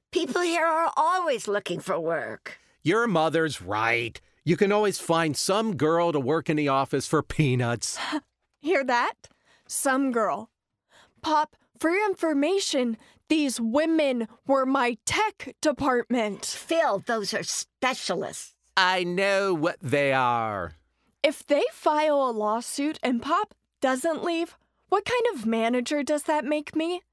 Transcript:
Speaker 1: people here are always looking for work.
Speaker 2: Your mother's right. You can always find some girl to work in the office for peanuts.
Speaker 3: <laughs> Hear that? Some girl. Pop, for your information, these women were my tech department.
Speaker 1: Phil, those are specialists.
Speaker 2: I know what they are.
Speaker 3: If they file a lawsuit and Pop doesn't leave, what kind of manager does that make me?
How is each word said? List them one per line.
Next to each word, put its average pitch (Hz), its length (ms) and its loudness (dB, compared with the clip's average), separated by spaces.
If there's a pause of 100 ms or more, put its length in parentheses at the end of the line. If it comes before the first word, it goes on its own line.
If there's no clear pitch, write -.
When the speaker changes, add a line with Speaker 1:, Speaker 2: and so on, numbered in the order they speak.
(120)
Speaker 1:
people 330 300 -2
here 339 240 0
are 330 300 0
always 330 520 0
looking 202 320 -4
for 170 200 -4
work. 143 600 -6 (220)
Speaker 2:
Your 214 240 2
mother's 160 560 0
right. 113 580 -2 (260)
You 156 120 2
can 202 140 4
always 208 280 2
find 165 360 0
some 214 400 0
girl 165 360 2
to 151 80 0
work 147 300 0
in 160 80 0
the 147 120 2
office 135 380 0
for 151 140 2
peanuts. 123 760 0 (320)
Speaker 3:
<laughs> - 320 -20
Hear 285 240 0
that? 262 420 -2 (400)
Some 269 440 0
girl. 220 380 -2 (720)
Pop, 302 340 0 (220)
for 320 140 0
your 415 180 0
information, 302 880 0 (320)
these 294 320 2
women 277 640 2 (200)
were 269 180 2
my 262 400 0
tech - 560 -2
department. 247 840 0
Speaker 1:
Phil, 302 600 0
those 220 280 -2
are 190 100 -4
specialists. - 1120 -6 (200)
Speaker 2:
I 185 280 4
know 196 500 2
what 160 280 0
they 139 320 2
are. 113 600 0 (480)
Speaker 3:
If 294 240 0
they 285 260 2
file 302 580 2
a - 20 -2
lawsuit 226 720 -4
and 240 180 0
Pop 339 320 -2 (280)
doesn't 262 420 0
leave, 330 340 -4 (300)
what 415 180 0
kind 480 180 0 (100)
of 233 120 -8
manager 240 560 0
does 294 220 -2
that 311 220 0
make 302 300 -4
me? 339 260 -2 (100)